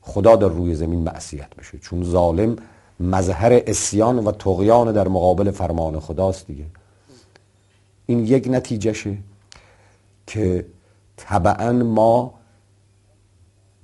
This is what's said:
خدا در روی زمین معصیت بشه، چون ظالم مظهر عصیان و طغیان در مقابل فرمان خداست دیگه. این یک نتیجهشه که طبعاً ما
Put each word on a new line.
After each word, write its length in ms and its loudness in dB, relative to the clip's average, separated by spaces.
خدا 360 4
در 120 2
روی 260 -2
زمین 240 -4
معصیت 580 -10
بشه، 220 -20
چون 260 -8
ظالم 520 0
مظهر 520 0
عصیان 680 2
و 140 -2
طغیان 600 2
در 160 2
مقابل 420 2
فرمان 500 -4
خداست 460 -4
دیگه. 200 -14
این 120 0
یک 320 2
نتیجهشه 680 -4
که 400 -2
طبعاً 560 0
ما 600 2